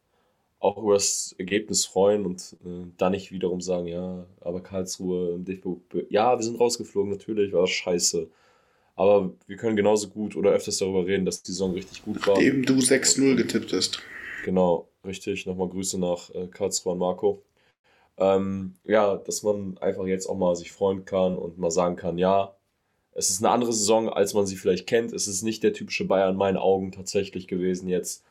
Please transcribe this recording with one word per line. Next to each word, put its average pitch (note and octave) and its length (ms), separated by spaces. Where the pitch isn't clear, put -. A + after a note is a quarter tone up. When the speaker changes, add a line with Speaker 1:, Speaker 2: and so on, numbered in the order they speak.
Speaker 1:
auch - 200
über G#2 160
das - 440
Ergebnis G2 480
freuen G2+ 380
und, F2+ 400
äh, F2 220
da F#2 140
nicht G2 220
wiederum F#2 280
sagen, F2+ 280
ja, F2+ 360
aber F2+ 220
Karlsruhe F2+ 720
im F2+ 100
D F#2 100
F F#2 80
B F2+ 80
Pokal, - 380
ja, A#2 300
wir A2+ 60
sind A#2 160
rausgeflogen, G#2 500
natürlich G2 420
war F2 100
das F#2 80
scheiße. F2 580
Aber F#2+ 380
wir G2 80
können A2+ 180
genauso G#2 340
gut G#2 280
oder G2 160
öfters G2+ 260
darüber F#2+ 260
reden, F#2+ 200
dass F2+ 180
die - 80
Saison F#2 220
richtig - 320
gut - 240
war. G2 120
Speaker 2:
Eben C3 240
du C3 160
sechs C3 360
null C3+ 180
getippt A2+ 380
hast. - 280
Speaker 1:
Genau, F2+ 440
richtig. F#2+ 420
Nochmal F#2 220
Grüße F#2+ 300
nach, F2 340
äh, F#2 140
Karlsruhe F#2 460
an F2 80
Marco. F2+ 420
Ähm, F#2+ 560
ja, G#2 320
dass - 260
man G2+ 360
einfach F#2+ 280
jetzt F#2 220
auch G2 100
mal F2+ 160
sich E2+ 160
freuen G2 340
kann F#2 320
und E2+ 220
mal E2+ 140
sagen F2 240
kann, E2+ 220
ja, G2 360
es - 160
ist F#2+ 120
eine G2+ 100
andere A#2+ 200
Saison, G#2+ 360
als G2 240
man G2+ 140
sie F#2+ 100
vielleicht F#2 300
kennt. A#2 260
Es - 140
ist G2 160
nicht A2 220
der G#2+ 80
typische - 340
Bayern F#2+ 240
in F#2+ 60
meinen G2 200
Augen F#2+ 360
tatsächlich F#2+ 560
gewesen F#2 400
jetzt, - 420